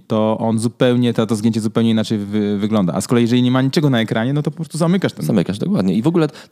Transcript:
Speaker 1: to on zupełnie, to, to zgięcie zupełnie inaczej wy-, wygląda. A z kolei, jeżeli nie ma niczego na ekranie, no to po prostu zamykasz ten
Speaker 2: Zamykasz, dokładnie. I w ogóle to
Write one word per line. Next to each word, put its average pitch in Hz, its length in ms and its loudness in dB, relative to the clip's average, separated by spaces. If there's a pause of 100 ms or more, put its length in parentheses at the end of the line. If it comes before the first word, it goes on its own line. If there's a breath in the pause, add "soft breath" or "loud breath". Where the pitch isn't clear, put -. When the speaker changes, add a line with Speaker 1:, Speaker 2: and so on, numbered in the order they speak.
Speaker 1:
to 110 320 0
on 113 200 -2
zupełnie, 123 540 2
to, 110 140 0
to 113 80 -2
zgięcie 110 260 0
zupełnie 113 280 0
inaczej 110 280 0
wy-, 104 400 -2
wygląda. 104 360 0
A 92 80 -2
z - 60 -8
kolei, 120 160 2
jeżeli 123 180 2
nie 123 100 2
ma 131 100 2
niczego 143 280 0
na 117 120 2
ekranie, 113 320 -2
no 147 100 0
to 160 80 -2
po - 40 -20
prostu - 220 -10
zamykasz 170 360 0
ten - 120 -6
Speaker 2:
Zamykasz, 101 320 0
dokładnie. 95 380 0
I 110 60 2
w 135 60 -2
ogóle 165 200 2
to - 80 -12 (160 loud breath)